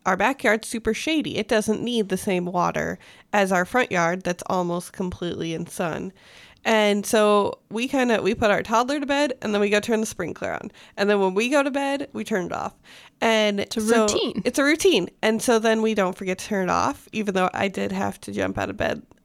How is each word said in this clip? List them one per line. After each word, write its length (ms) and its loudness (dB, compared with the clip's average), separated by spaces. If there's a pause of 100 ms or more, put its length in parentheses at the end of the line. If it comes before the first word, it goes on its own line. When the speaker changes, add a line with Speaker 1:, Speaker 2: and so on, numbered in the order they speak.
Speaker 1:
our 100 2
backyard's 500 0
super 280 -2
shady. 420 -2
It 100 -4
doesn't 360 0
need 260 -2
the 80 -2
same 280 -2
water 520 -2 (340)
as 200 2
our 140 2
front 260 0
yard 320 0
that's 240 -4
almost 440 -2
completely 600 -6
in 140 -6
sun. 440 -6 (540)
And 400 2
so 540 4 (100)
we 180 -4
kinda, 360 2
we 100 2
put 160 0
our 140 2
toddler 360 0
to 60 -4
bed 280 0 (100)
and 100 -2
then 80 2
we 80 2
go 100 4
turn 220 0
the 60 -2
sprinkler 460 -6
on. 180 -8 (260)
And 100 0
then 120 4
when 160 2
we 120 2
go 140 2
to 100 0
bed, 400 -4
we 120 -8
turn 240 -2
it 40 -8
off. 220 -6 (480)
And 380 2
Speaker 2:
It's 180 -6
a 40 -4
Speaker 1:
so 200 4
Speaker 2:
routine. 440 0
Speaker 1:
it's 120 0
a 60 2
routine. 460 4 (120)
And 220 0
so 160 4
then 240 2
we 100 2
don't 240 0
forget 220 -4
to 80 -10
turn 220 -2
it 20 2
off, 420 0
even 220 -4
though 180 2
I 140 -2
did 240 -4
have 300 -4
to 100 -12
jump 260 -4
out 140 -4
of 60 -10
bed 260 -2 (220)